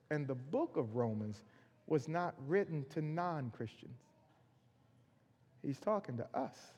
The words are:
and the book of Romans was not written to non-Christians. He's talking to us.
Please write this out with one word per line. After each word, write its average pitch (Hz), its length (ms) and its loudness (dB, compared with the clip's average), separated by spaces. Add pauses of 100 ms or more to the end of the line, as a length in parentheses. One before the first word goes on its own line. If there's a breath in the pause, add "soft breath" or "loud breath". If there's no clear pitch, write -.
and 147 180 2
the 135 80 0
book 175 420 0
of 113 180 0
Romans 107 480 0 (440 soft breath)
was 151 200 2
not 170 280 0 (120)
written 165 420 2
to 160 120 -2
non-Christians. 151 960 -2 (1600)
He's - 180 -2
talking 196 380 2
to - 160 -4
us. - 240 -2 (200)